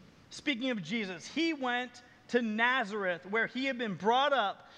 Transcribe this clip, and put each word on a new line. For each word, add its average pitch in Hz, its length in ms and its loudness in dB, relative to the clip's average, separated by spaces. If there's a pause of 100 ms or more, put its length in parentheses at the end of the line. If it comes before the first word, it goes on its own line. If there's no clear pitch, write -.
(320)
Speaking 262 380 -2
of 220 140 -2
Jesus, 185 420 -4
"He 330 280 0
went 247 500 -4 (240)
to 240 160 2
Nazareth, 214 800 0
where 202 220 0
he 262 180 -4
had 269 140 -2
been 220 160 -2
brought 247 360 4
up, 226 460 0